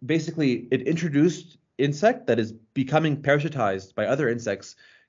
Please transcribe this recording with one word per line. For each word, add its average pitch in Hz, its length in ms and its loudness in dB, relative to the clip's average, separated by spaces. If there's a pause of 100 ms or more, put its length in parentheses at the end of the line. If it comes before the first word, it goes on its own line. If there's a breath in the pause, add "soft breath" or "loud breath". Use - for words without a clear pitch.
basically, 156 640 0
it 131 120 2
introduced 165 760 0 (180)
insect 147 520 0
that 113 100 2
is 107 140 0
becoming 147 640 -2
parasitized 139 760 -2
by 107 120 -2
other 139 220 0
insects 113 460 -6 (340 soft breath)